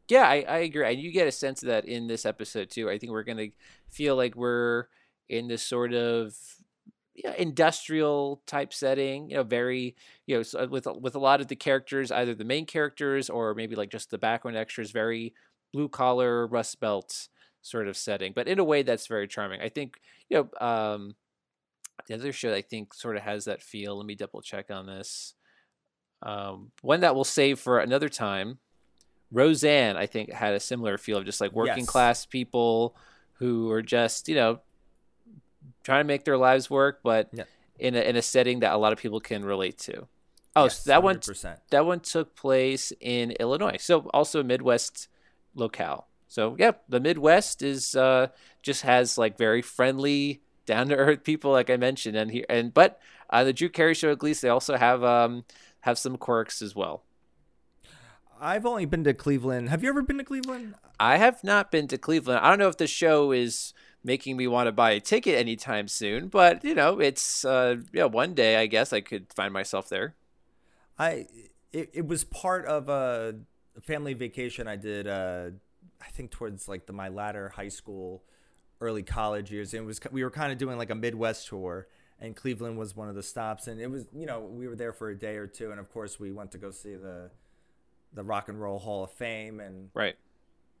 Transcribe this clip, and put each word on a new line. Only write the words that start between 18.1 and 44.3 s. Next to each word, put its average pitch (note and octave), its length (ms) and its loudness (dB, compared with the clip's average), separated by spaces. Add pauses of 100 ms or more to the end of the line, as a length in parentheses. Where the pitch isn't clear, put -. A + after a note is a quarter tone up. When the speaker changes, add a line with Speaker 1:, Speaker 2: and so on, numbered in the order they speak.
Speaker 1:
but A#2 120 -4
in F#3+ 120 -2
a F#3+ 60 4
way D3+ 180 2
that's B2 240 -2
very G#2 200 -4
charming. G2 360 -8
I A2 80 -6
think, C#3 280 -12 (300)
you - 80 0
know, B2+ 300 -2
um, G#2 480 -4 (920)
the A2 60 -10
other B2+ 160 -8
show B2 220 -4
I G2+ 80 0
think G#2+ 320 -12
sort A2+ 240 -10
of G2+ 60 -8
has G#2 240 -6
that G#2 160 -8
feel. G2+ 340 -12
Let G2+ 80 -12
me G#2 120 -12
double G2+ 260 -12
check - 280 -12
on G2 140 -12
this. F#2+ 480 -14 (880)
Um, G2 520 -12 (100)
one D3+ 180 2
that E3 140 4
we'll C3+ 100 0
save C#3 340 2
for B2 200 2
another C#3 320 0
time. G#2 480 -6 (760)
Roseanne, C3+ 640 4
I F#2 100 -2
think, - 240 -6
had G#2 240 0
a G2+ 60 0
similar A2+ 360 -4
feel G#2 220 -4
of G2 60 -6
just, G2 160 -6
like, G2+ 120 -2
working A2+ 260 0
Speaker 2:
Yes. A#2+ 100 -4
Speaker 1:
class A#2+ 380 4
people A#2 680 0 (440)
who A#2 340 -2
are A2+ 100 0
just, A#2 460 0
you D#3 80 0
know, A#2 240 2 (1200)
trying C#3 220 4
to - 20 -4
make C#3+ 180 -2
their C#3+ 120 2
lives B2+ 340 4
work, C#3 320 2
but A2 300 2
Speaker 2:
Yeah. A2+ 120 -10 (360)
Speaker 1:
in B2 160 0
a, A#2 40 2
in A#2+ 140 2
a A#2 80 2
setting B2 380 2
that G#2+ 120 4
a G2+ 40 4
lot G#2+ 160 4
of G#2+ 80 -2
people A2 180 -4
can G#2+ 260 -8
relate F#2+ 340 -2
to. - 280 -12 (480)
Oh, D3+ 100 8
Speaker 2:
Yes, - 180 2
Speaker 1:
so C#3+ 80 0
that D3+ 120 8
one, F#3+ 120 4
Speaker 2:
hundred - 120 -10
percent. E2+ 340 -12 (100)
Speaker 1:
that C#3+ 140 6
one F3 140 -2
took - 380 -6
place C3+ 640 0
in A#2+ 320 -2
Illinois, C#3 480 0
so D#3+ 340 4
also D3+ 240 4